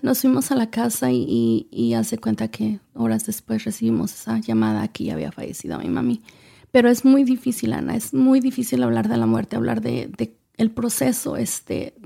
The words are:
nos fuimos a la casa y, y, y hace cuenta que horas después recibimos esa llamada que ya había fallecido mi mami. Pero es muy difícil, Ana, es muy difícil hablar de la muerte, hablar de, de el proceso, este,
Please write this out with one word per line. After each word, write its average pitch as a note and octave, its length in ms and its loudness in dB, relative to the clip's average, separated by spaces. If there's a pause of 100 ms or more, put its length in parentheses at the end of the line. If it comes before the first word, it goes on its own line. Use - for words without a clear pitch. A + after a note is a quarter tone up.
nos C4+ 180 0
fuimos C4 320 2
a - 20 0
la A3+ 160 0
casa A3+ 400 -2
y, B2 180 2
y, A2+ 420 2
y A#2 240 0
hace A2+ 240 -2
cuenta A2 300 -2
que A2 320 -4 (140)
horas A2+ 320 0
después A2 380 -6
recibimos - 500 -2
esa - 240 -4
llamada A2 500 0
que - 160 -10
ya - 100 -4
había - 180 -6
fallecido - 480 -10
mi - 80 -6
mami. A#3 340 -2 (480)
Pero A#3+ 180 6
es A#3+ 160 4
muy C4+ 200 8
difícil, A#3+ 480 0
Ana, D2 240 -2
es - 180 -6
muy C4 260 6
difícil B2+ 420 0
hablar A2+ 260 2
de A#2 80 0
la A2+ 100 2
muerte, A2+ 300 0
hablar A#2 240 0
de, A#2+ 360 -4
de - 200 -6 (200)
el A3+ 140 2
proceso, A#3+ 640 -2
este, - 580 -6 (120)